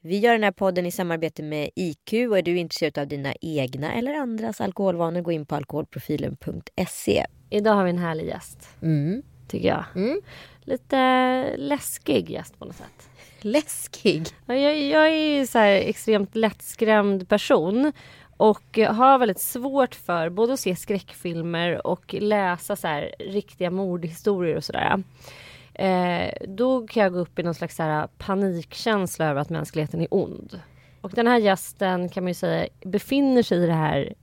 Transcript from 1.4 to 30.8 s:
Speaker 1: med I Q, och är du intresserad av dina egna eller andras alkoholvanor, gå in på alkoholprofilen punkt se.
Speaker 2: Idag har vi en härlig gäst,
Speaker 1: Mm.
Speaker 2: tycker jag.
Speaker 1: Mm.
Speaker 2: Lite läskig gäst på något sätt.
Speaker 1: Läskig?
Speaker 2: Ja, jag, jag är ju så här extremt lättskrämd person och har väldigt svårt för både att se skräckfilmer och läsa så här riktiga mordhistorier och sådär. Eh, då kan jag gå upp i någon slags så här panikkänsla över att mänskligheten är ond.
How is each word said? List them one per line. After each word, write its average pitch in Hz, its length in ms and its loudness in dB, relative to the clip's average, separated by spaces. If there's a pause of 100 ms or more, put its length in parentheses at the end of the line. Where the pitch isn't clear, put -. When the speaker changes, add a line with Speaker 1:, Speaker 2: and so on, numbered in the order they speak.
Speaker 1:
med 151 340 -4
I 170 180 -2
Q, 240 340 -2
och 208 100 4
är 175 40 2
du 175 160 0
intresserad 165 400 -2
av 143 100 -4
dina 139 320 -6
egna 139 520 -4
eller 254 220 -4
andras 226 460 -6
alkoholvanor, 180 600 -2
gå 170 120 -2
in 151 140 -4
på - 80 -4
alkoholprofilen 147 840 -6
punkt - 320 -10 (200)
se. - 380 0 (240)
Speaker 2:
Idag 208 240 2
har 196 100 4
vi 180 60 0
en 175 80 -2
härlig 165 280 -4
gäst, - 420 -12 (140)
Speaker 1:
Mm. 160 400 0 (260)
Speaker 2:
tycker - 200 -2
jag. - 160 0 (100)
Speaker 1:
Mm. 247 260 -2 (400)
Speaker 2:
Lite - 360 -4 (600)
läskig - 760 -2
gäst - 280 -10
på - 60 -16
något - 120 -16
sätt. - 320 -20 (320)
Speaker 1:
Läskig? 202 880 -2 (200)
Speaker 2:
Ja, 247 80 -2
jag, 294 280 2
jag 311 260 6
är 311 300 2
ju 269 80 0
så 240 120 2
här 208 160 8
extremt 202 600 0
lättskrämd 208 920 2
person 214 640 2 (440)
och - 420 2 (100)
har 262 300 6
väldigt 220 220 2
svårt 262 540 0
för 170 360 -2
både 226 220 2
att 269 80 -2
se 180 160 -2
skräckfilmer 170 1080 -4
och - 340 -6
läsa 202 560 0
så - 120 -8
här 151 300 -4
riktiga 190 520 -4
mordhistorier 175 880 -2
och 156 80 -6
sådär. - 380 0 (720)
Eh, 180 580 0 (160)
då 233 380 0
kan 220 160 0
jag 185 100 4
gå 175 60 -2
upp 175 200 -4
i 180 40 -2
någon 165 120 -2
slags - 220 -10
så 170 60 -4
här 151 260 0 (100)
panikkänsla 190 1080 -2
över 143 140 0
att 147 100 -4
mänskligheten 156 500 -4
är 165 100 -2
ond. - 500 -4 (400)